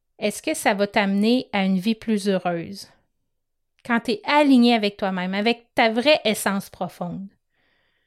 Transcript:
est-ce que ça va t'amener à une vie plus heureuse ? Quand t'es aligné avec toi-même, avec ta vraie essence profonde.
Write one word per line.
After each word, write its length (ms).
est-ce 240
que 120
ça 200
va 120
t'amener 680
à 120
une 140
vie 160
plus 340
heureuse ? 600
Quand 160
t'es 240
aligné 500
avec 220
toi-même, 380
avec 400
ta 160
vraie 340
essence 460
profonde. 560